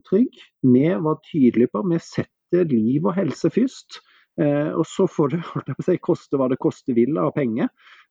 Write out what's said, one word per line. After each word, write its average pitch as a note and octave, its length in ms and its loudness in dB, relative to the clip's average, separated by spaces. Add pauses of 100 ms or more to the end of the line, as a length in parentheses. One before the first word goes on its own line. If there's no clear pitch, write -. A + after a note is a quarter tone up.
trygg, G#3+ 320 0 (240)
vi C3 240 4 (160)
var D#3 240 -2
tydelige B2 480 2
på, G#3 160 -2
vi E3 100 0
setter - 680 -4
liv A#2+ 320 0
og F#3 160 -2
helse D3+ 320 -2
først. - 480 -4 (420)
Eh, D3 320 0
og E3 160 -2
så - 160 0
får D3+ 300 0
det, E3+ 100 -4
holdt - 240 -10
jeg C3+ 80 -8
på D#3 60 -8
å - 80 -10
si, E3+ 100 0
koste - 400 -2
hva C3 80 0
det B2+ 80 -2
koste - 400 -4
vil C3+ 240 2
av D3+ 140 -2
penger. C3+ 320 -2 (440)